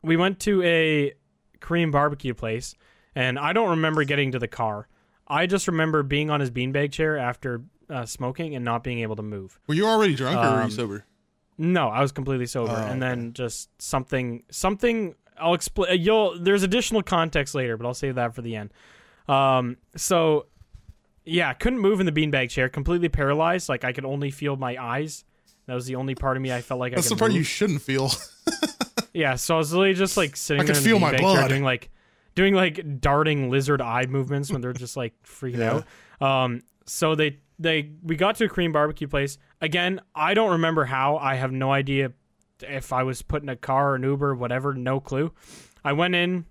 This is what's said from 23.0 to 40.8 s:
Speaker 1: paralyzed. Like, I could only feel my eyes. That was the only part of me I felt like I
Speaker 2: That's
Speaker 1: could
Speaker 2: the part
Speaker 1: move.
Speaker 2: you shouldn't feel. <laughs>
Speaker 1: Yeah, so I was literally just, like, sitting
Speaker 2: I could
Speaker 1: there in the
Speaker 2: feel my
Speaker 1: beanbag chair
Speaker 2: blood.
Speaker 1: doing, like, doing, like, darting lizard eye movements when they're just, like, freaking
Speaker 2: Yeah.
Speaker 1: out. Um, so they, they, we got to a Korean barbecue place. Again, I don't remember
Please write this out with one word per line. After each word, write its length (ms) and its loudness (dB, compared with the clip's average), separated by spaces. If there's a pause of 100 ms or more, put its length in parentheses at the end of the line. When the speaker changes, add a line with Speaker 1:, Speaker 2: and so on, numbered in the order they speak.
Speaker 1:
paralyzed. 600 0
Like, 160 -2
I 80 -2
could 120 -6
only 260 -4
feel 260 -4
my 260 -6
eyes. 420 -6 (420)
That 80 -8
was 120 -6
the 100 -6
only 180 -4
part 220 -2
of 60 -4
me 100 -4
I 100 -4
felt 180 -6
like 120 -4
I 40 -2
Speaker 2:
That's 120 0
Speaker 1:
could 100 -2
Speaker 2:
the 20 0
part 100 4
Speaker 1:
move. 80 2
Speaker 2:
you 60 2
shouldn't 380 -2
feel. 320 0
<laughs> 60 -8 (920)
Speaker 1:
Yeah, 220 0
so 220 0
I 20 4
was 140 0
literally 220 4
just, 220 0
like, 200 0
sitting 260 0
Speaker 2:
I 40 4
could 100 4
Speaker 1:
there 20 4
in 60 0
the 40 6
Speaker 2:
feel 120 6
my 120 4
Speaker 1:
beanbag 60 2
chair 160 6
Speaker 2:
blood. 140 4
Speaker 1:
doing, 160 2
like, 260 -2 (460)
doing, 180 4
like, 460 0
darting 500 2
lizard 320 2
eye 240 0
movements 460 -2
when 80 -4
they're 120 -6
just, 240 -10
like, 180 -6 (100)
freaking 340 -8
Speaker 2:
Yeah. 240 2 (380)
Speaker 1:
out. 240 2
Um, 180 -4 (240)
so 300 0
they, 220 0 (200)
they, 320 -2 (140)
we 100 -2
got 220 2
to 80 0
a 40 0
Korean 220 0
barbecue 380 0
place. 280 -2 (240)
Again, 400 0 (140)
I 200 2
don't 180 4
remember 320 2